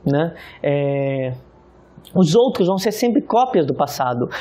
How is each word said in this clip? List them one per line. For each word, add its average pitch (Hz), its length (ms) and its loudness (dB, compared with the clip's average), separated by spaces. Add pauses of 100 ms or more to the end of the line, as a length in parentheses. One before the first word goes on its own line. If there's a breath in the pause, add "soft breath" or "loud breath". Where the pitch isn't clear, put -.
né? 151 300 0 (260 loud breath)
É, 139 720 -2 (840)
os 170 180 4
outros 226 340 2
vão 190 100 0
ser 202 140 -2
sempre 240 300 0
cópias 233 460 2
do 139 80 -2
passado, 127 520 -2 (140 loud breath)